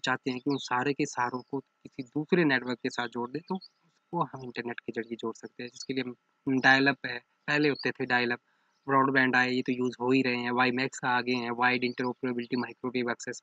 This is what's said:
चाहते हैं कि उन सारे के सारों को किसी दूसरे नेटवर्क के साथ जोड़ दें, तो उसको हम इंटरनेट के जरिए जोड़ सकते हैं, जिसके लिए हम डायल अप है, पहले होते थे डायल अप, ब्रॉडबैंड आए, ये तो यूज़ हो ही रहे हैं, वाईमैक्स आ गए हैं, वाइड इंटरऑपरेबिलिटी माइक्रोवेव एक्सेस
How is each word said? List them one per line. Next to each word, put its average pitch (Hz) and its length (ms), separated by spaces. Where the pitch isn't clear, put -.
चाहते 131 280
हैं 127 80
कि 143 100
उन 139 80
सारे 127 360
के 147 120
सारों 123 360
को 135 180
किसी - 440
दूसरे 156 400
नेटवर्क 123 400
के 131 60
साथ 120 180
जोड़ 120 240
दें, 147 180
तो 190 60
उसको - 680
हम 131 200
इंटरनेट 120 360
के - 120
जरिए 117 240
जोड़ 113 200
सकते - 280
हैं, 120 60
जिसके - 240
लिए 131 100
हम 127 560
डायल 135 280
अप 135 180
है, 123 120
पहले 147 220
होते 127 220
थे 131 140
डायल 123 260
अप, 123 80
ब्रॉडबैंड 135 480
आए, 127 160
ये 127 100
तो 127 100
यूज़ 123 300
हो 123 100
ही 135 100
रहे 123 160
हैं, 120 140
वाईमैक्स 127 540
आ 123 160
गए 123 120
हैं, 120 180
वाइड 123 320
इंटरऑपरेबिलिटी 123 760
माइक्रोवेव 120 540
एक्सेस - 320